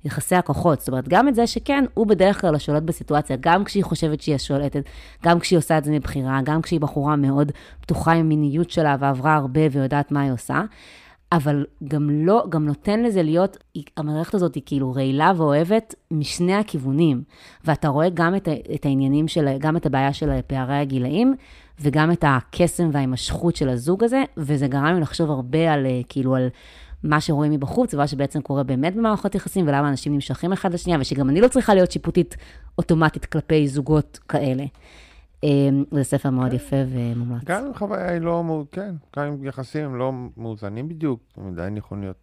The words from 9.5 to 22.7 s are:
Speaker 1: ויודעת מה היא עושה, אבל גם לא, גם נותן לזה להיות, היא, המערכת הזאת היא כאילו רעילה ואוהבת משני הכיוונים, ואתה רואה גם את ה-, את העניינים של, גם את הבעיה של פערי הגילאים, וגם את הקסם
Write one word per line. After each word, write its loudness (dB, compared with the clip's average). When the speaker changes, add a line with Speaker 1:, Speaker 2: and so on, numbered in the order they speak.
Speaker 1:
ויודעת 0
מה 0
היא 0
עושה, -4
אבל 2
גם 0
לא, 4
גם 0
נותן -2
לזה 0
להיות, 0
היא, -12
המערכת -4
הזאת 0
היא -8
כאילו -2
רעילה 2
ואוהבת 2
משני 0
הכיוונים, 0
ואתה 0
רואה 2
גם 2
את -2
ה-, -4
את -4
העניינים 2
של, 0
גם 0
את -2
הבעיה 0
של -2
פערי -2
הגילאים, 0
וגם 2
את 0
הקסם 2